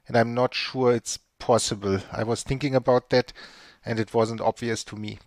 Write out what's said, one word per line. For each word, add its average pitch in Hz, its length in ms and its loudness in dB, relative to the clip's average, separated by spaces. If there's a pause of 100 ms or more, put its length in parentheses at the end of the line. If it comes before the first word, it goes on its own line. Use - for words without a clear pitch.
and 120 80 -2
I'm 117 180 2
not 127 200 0
sure 127 380 0
it's - 260 -2 (200)
possible. 101 640 2 (100)
I 107 140 -6
was 113 180 -2
thinking 135 320 -2
about 127 360 2
that, 127 220 2 (520)
and 113 160 -4
it 107 140 -6
wasn't 113 260 0
obvious 113 440 -2
to - 120 -14
me. 107 300 -10